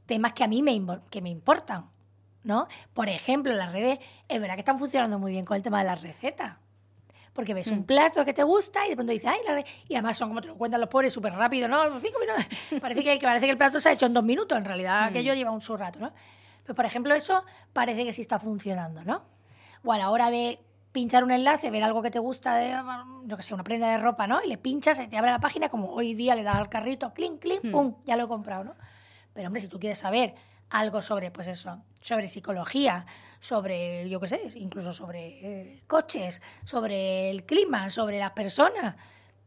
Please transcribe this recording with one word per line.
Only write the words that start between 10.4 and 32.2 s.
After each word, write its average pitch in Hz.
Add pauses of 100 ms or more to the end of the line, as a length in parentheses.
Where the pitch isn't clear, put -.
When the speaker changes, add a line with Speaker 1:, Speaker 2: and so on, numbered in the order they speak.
Speaker 1:
te -
lo -
cuentan 233
los 226
pobres 262
súper 202
rápido, 240
¿no? 285 (180)
Cinco 427
minutos. 440
<laughs> -
Parece 247
que, 285
que 285
parece 240
que 277
el 254
plato 277
se 311
ha -
hecho 254
en 240
dos 233
minutos, 285
en 208
realidad 185
Speaker 2:
Mm. 220
Speaker 1:
aquello 247
lleva 254
un 220
su 220
rato, 180
¿no? 226 (520)
Pues, 247
por 247
ejemplo, 247
eso 370 (300)
parece 233
que 240
sí 240
está 220
funcionando, 180
¿no? 262 (600)
O 233
a 214
la 196
hora 240
de 240 (320)
pinchar 247
un 254
enlace, 262
ver 214
algo 220
que 226
te 240
gusta, 247
de, 247 (520)
yo 214
qué 190
sé, -
una 185
prenda 226
de 226
ropa, 226
¿no? 277
Y 415
le 247
pinchas, 277
se 240
te 214
abre 240
la 240
página, 302
como 202
hoy 233
día 240
le 226
das 202
al 208
carrito, 247
clink, 339
clink, 370
Speaker 2:
Mm. 220
Speaker 1:
pum, 262 (120)
ya 233
lo 240
he 226
comprado, 208
¿no? 285 (600)
Pero, 185
hombre, 214
si 196
tú 190
quieres 202
saber 214 (360)
algo 214
sobre, 190
pues 175
eso, 180 (180)
sobre 220